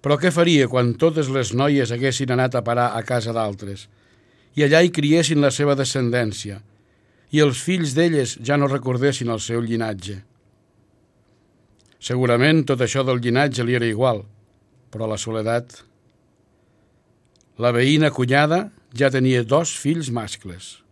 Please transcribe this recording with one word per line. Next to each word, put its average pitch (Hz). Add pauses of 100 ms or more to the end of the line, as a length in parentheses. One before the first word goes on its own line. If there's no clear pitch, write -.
Però 143
què 180
faria 156
quan 123
totes 156
les 117
noies 139
haguessin 127
anat 127
a 120
parar 117
a 113
casa 117
d'altres, 101 (680)
i 147
allà 151
hi 175
criessin 151
la 143
seva 143
descendència, 117 (680)
i 151
els 131
fills 170
d'elles 160
ja 143
no 143
recordessin 127
el 107
seu 117
llinatge? 104 (1800)
Segurament 127
tot 127
això 131
del 127
llinatge 127
li 123
era 117
igual, 110 (720)
però 110
la 104
soledat... 113 (1800)
La 120
veïna 143
cunyada 151 (260)
ja 135
tenia 131
dos 147
fills 147
mascles. 101 (140)